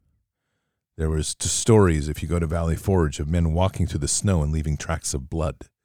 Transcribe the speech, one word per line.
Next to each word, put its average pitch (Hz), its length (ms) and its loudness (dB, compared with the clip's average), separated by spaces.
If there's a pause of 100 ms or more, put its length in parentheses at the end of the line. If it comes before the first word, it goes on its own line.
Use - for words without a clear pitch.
(960)
There 78 140 -2
was 78 240 -2
t-, - 140 -6
stories, 87 600 4
if 76 140 -6
you 80 60 -8
go 87 100 0
to 82 80 0
Valley 82 300 0
Forge, 87 440 0
of 73 80 -4
men 85 240 2
walking 92 340 0
through 78 140 -4
the 71 80 -2
snow 95 340 0
and 73 100 0
leaving 78 240 -2
tracks - 360 -6
of 65 160 -6
blood. 78 280 -4 (280)